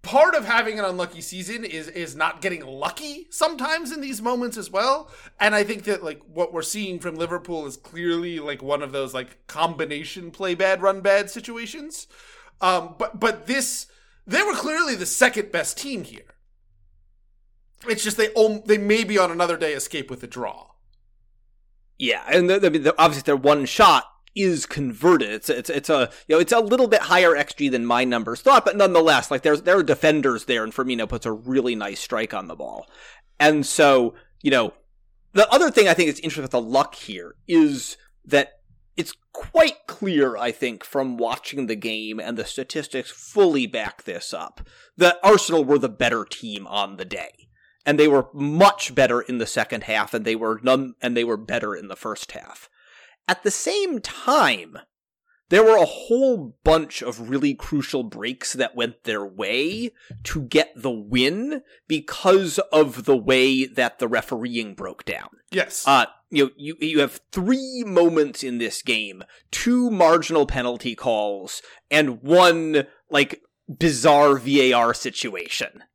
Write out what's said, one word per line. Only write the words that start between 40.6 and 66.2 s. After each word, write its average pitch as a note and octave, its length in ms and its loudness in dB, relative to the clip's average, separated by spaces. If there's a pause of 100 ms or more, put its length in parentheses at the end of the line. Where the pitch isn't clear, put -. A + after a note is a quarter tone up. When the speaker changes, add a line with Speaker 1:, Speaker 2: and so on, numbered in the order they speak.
Speaker 2:
from C3+ 340 -4
watching A#2+ 520 -6
the A2 80 -4
game, A2 420 -8
and A2 180 -8
the A2 80 -6
statistics - 680 -8
fully D3+ 560 2
back G#2 340 -8
this F2 320 -12
up, - 280 -14 (340)
that F3 260 4
Arsenal F3 420 4
were C#3 140 4
the B2+ 100 0
better A2+ 360 -2
team G#2 420 -14
on G2+ 300 -4
the F#2 80 -10
day. F2+ 260 -12 (560)
And D3 120 4
they D3+ 100 8
were C3+ 240 4
much D3 600 2
better B2 260 4
in B2+ 160 -6
the A2+ 100 -4
second A2+ 380 -4
half, G#2+ 300 -2
and A2 100 -4
they A2+ 100 0
were A2 280 -4
none, C3 400 2
and A#2+ 120 -4
they A#2+ 80 0
were A#2 140 -2
better A2 380 -6
in F#2 140 -14
the F#2+ 80 -14
first - 360 -12
half. - 380 -20 (580)
At - 140 -2
the G#3 80 0
same F4+ 500 -4
time, E3+ 800 -2 (720)
there G3 120 8
were A3 140 8
a F3 80 6
whole A#3 800 0
bunch D#3+ 380 2
of A#2 260 -10
really C#3 240 0
crucial C3+ 500 -4
breaks A2+ 520 -10
that B2 200 -4
went A#2 300 -6
their G#2 220 -4
way C3 640 -4 (340)
to - 160 -6
get C#3+ 340 0
the C3 160 -6
win C3+ 720 -2 (260)
because E3 720 0 (140)
of C#3 320 2
the C3+ 140 4
way C3 480 2
that B2 320 -4
the A#2+ 100 -4
refereeing A#2 640 -6
broke - 300 -14
down. A1+ 240 -10 (220)
Speaker 1:
Yes. - 360 -4
Speaker 2:
Uh, C3 200 4 (240)